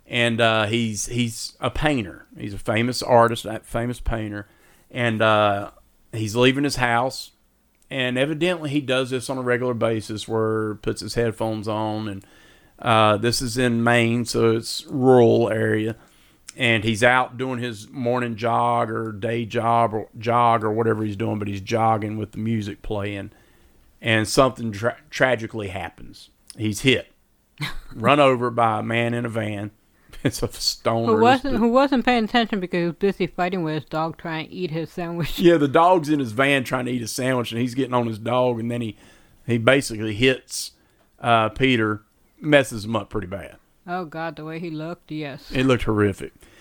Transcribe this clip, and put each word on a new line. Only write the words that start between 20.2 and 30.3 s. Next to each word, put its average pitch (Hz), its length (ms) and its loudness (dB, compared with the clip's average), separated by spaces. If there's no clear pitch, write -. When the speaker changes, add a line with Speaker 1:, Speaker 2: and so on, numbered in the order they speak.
Speaker 1:
or 110 80 0
whatever 110 320 0
he's 104 120 -4
doing, 107 220 -2
but 101 100 -4
he's 98 140 -6
jogging 110 560 0
with 107 140 -8
the - 60 -12
music 110 440 -4
playing. 101 480 -6
And 110 260 2
something 120 440 0
tra-, 104 260 -4
tragically 113 580 -2
happens. 92 600 -12
He's 107 220 -2
hit, 120 320 2
Speaker 2:
<laughs> - 420 -10
Speaker 1:
run 127 260 4
over 127 300 4
by 117 300 2
a - 20 -6
man 117 320 0
in 120 100 -2
a 117 60 -4
van. 107 460 -4
<laughs> - 40 -20
It's - 160 -2